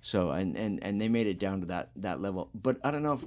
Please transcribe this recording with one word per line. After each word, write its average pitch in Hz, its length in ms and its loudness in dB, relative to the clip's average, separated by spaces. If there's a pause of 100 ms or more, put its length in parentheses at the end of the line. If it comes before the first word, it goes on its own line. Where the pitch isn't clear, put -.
So, 90 300 2
and, 85 260 0
and, 104 280 -2
and 101 160 0
they 110 80 2
made 117 180 4
it 95 140 0
down 98 200 0
to 87 60 -4
that, 87 300 -4
that 92 240 -2
level. 95 340 -2
But 127 300 0
I 139 80 2
don't 147 100 -2
know 151 120 2
if, 127 120 -6